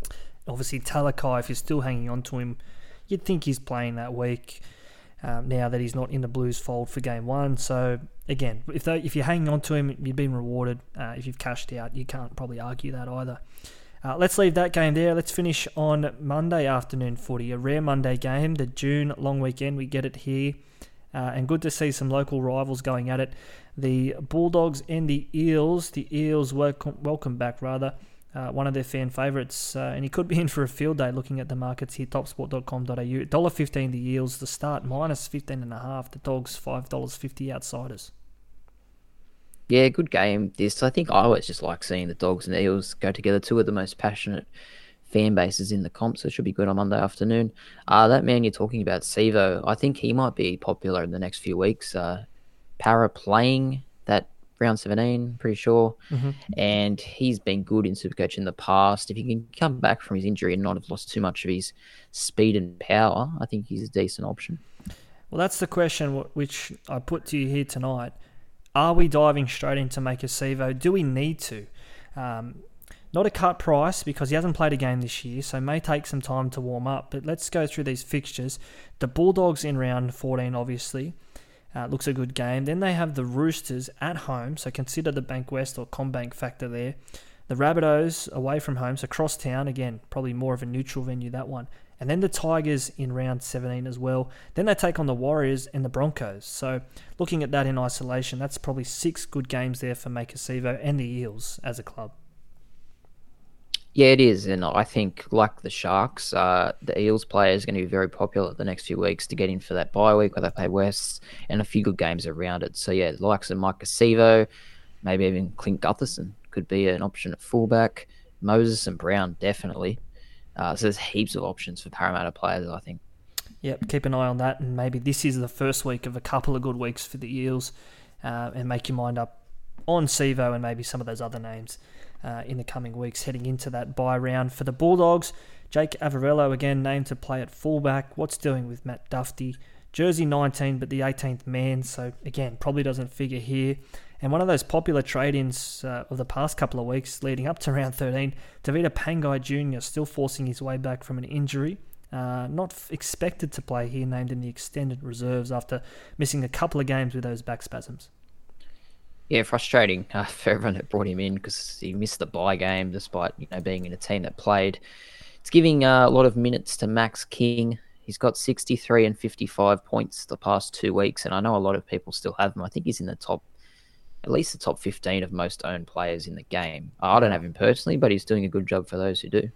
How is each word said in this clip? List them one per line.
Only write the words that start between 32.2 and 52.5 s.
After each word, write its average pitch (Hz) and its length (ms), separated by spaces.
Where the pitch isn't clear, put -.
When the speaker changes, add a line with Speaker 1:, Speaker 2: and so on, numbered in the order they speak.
Speaker 1:
dot 131 180
com 127 160
dot 123 160
A 123 40
U. 127 220
Dollar 165 240
fifteen 139 420
the 123 180
Eels, 127 280
the 135 100
start, - 380
minus 139 420
fifteen 135 360
and 120 100
a 113 60
half. 127 320
The 135 80
Dogs, 131 360
five 131 320
dollars 131 300
fifty 135 340
outsiders. 127 600
Speaker 2:
Yeah, 127 200
good 156 220
game, 101 440
this. 101 260
I 131 80
think 165 220
I 98 120
always 117 220
just - 160
like 82 220
seeing 90 240
the 85 60
Dogs 90 340
and 92 80
the 87 60
Eels 95 320
go 98 180
together, 101 280
two 117 200
of 110 60
the 107 60
most 95 260
passionate 104 500
fan 107 320
bases 95 380
in 98 100
the 80 60
comp, - 280
so - 100
it - 40
should - 140
be 95 80
good 98 160
on 98 80
Monday 101 200
afternoon. 110 540
Uh, 107 200
that 123 160
man 120 200
you're 107 80
talking 110 300
about, 92 200
Sivo, 104 640
I 107 100
think 139 220
he 117 160
might 131 220
be 92 220
popular 92 460
in 85 80
the 90 80
next 90 200
few 90 180
weeks. 92 380
Uh, 90 280